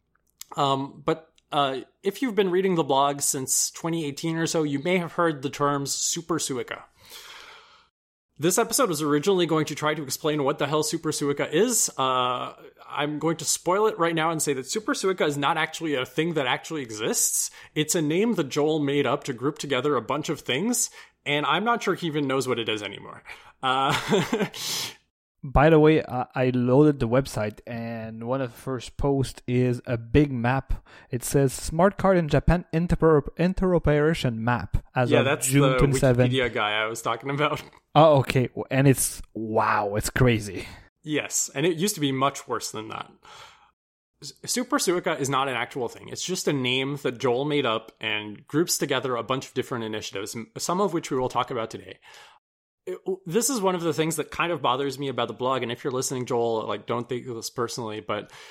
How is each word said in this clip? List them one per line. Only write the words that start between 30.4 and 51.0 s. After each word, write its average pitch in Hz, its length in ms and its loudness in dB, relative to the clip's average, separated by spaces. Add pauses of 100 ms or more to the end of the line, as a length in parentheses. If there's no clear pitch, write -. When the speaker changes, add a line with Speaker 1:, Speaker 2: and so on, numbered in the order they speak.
Speaker 2:
It 120 140 -4
says, 139 300 2
"Smart 180 440 0
card 190 200 4
in 170 100 2
Japan 160 460 2
interoper-, 160 560 4 (100)
interoperation 156 960 2
map," 113 460 0 (120)
as 127 140 4
Speaker 1:
Yeah, - 100 6
Speaker 2:
of - 60 4
Speaker 1:
that's 147 220 0
Speaker 2:
June 139 260 6
Speaker 1:
the 127 40 2
Speaker 2:
twenty-seventh. 127 560 4
Speaker 1:
Wikipedia 127 180 2
guy 107 300 0
I 110 60 0
was 113 140 -6
talking 120 280 -4
about. 147 380 0
<laughs> - 40 -20 (240)
Speaker 2:
Oh, 151 220 10
okay. 127 320 2 (200)
And 135 180 4
it's, - 360 2 (100)
wow, 107 600 0
it's 107 160 -2
crazy. 104 560 2 (340)
Speaker 1:
Yes, 139 540 -4
and 139 100 0
it 175 120 0
used 202 180 -2
to 151 60 -8
be 143 100 0
much 135 360 -2
worse 113 220 -4
than 110 200 -10
that. - 200 -10 (1120)
S-, - 120 -16 (120)
Super 247 320 -2
Suica 175 420 0
is 139 120 -2
not 135 160 0
an 131 80 -2
actual 120 320 -4
thing. 107 220 -18
It's 117 140 -10
just 180 240 -6
a 165 60 2
name 135 480 -2
that 123 160 -4
Joel 123 280 0
made 147 200 0
up 113 340 -4
and 107 460 -6
groups 165 320 0
together 131 380 -2
a 117 80 -2
bunch 131 240 -4
of - 80 -20
different 123 280 -4
initiatives, 107 520 -8
m-, 113 240 -12
some 175 200 -2
of 196 140 0
which 165 160 -4